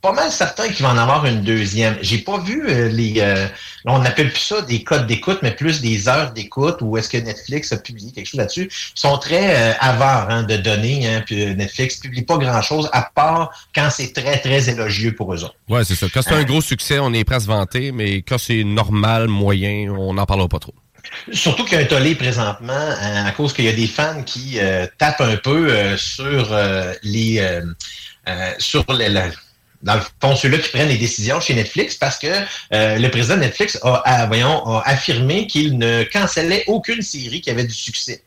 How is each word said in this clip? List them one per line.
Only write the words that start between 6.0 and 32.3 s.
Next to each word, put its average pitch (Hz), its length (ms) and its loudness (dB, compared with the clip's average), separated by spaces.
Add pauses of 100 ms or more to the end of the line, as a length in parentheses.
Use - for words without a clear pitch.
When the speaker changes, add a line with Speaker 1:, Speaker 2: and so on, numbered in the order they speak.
Speaker 1:
heures 131 220 2
d'écoute, 135 500 -2
ou 110 160 -2
est-ce 110 100 -2
que 123 100 -4
Netflix 117 540 -6
a 120 60 -4
publié 113 340 -14
quelque 98 140 -12
chose - 140 -8
là-dessus. 170 280 -4 (280)
Ils - 40 -10
sont 143 200 2
très, 180 360 2
euh, 113 240 4
avares, 123 520 2
hein, 117 100 0
de 107 160 0
données, 113 500 0
hein, 110 160 -2
puis, 104 200 -2
euh, 101 100 -2
Netflix 101 440 -4
publie 123 260 -8
pas 165 160 0
grand-chose, 139 540 0
à 120 200 0
part 160 380 2 (240)
quand 156 160 2
c'est 135 200 -6
très, 135 280 -2
très 131 320 2
élogieux 110 420 0
pour 92 220 -4
eux 82 80 -6
autres. 87 100 -12 (160)
Speaker 2:
Ouais, 117 160 2
c'est 95 80 0
ça. 92 180 -2
Quand 131 120 0
c'est - 100 0
un 156 60 4
Speaker 1:
Euh, 151 60 2
Speaker 2:
gros 143 160 2
succès, 143 360 -2
on 135 160 2
est 113 100 2
prêt 131 120 2
à 127 40 2
se 110 60 -2
vanter, 110 460 0
mais 101 320 -2
quand 127 160 0
c'est 113 240 0
normal, 107 640 2
moyen, 101 640 0
on 95 240 -2
n'en 98 100 0
parlera 95 240 2
pas 82 80 -2
trop. - 160 -10 (580)
Speaker 1:
Surtout 180 320 0
qu'il 185 140 0
y 151 40 4
a - 20 4
un 127 40 2
tollé 147 280 4
présentement, 117 580 -2
euh, 104 540 -2
à - 60 0
cause 147 200 -2
qu'il 123 120 0
y 113 40 4
a 113 40 2
des 113 120 2
fans 151 380 -2
qui, 127 360 -8
euh, 95 280 0 (100)
tapent 147 240 2
un 113 160 2
peu, 147 340 2
euh, 101 240 2
sur, 131 580 -2
euh, 95 380 0 (120)
les, 110 340 0
euh, 90 240 0 (680)
euh, 92 300 -6
sur - 360 0
les, 117 160 0
la, 95 180 0 (560)
dans 104 120 2
le 104 60 2 (200)
fond, 139 140 4
ceux-là 139 240 2
qui - 100 -4
prennent 147 200 0
les 127 100 2
décisions 117 400 0
chez 156 160 0
Netflix, 113 400 -2
parce 139 240 -2
que, 147 80 -4 (440)